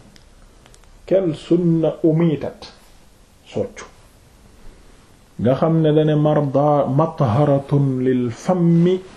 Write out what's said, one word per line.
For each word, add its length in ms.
quelle 300
sunna 680
umitat, 560
soccu. 400
Nga 140
xam 260
ne 120
dane 220
marda, 720
matharatun 1160
lil 280
fammi, 640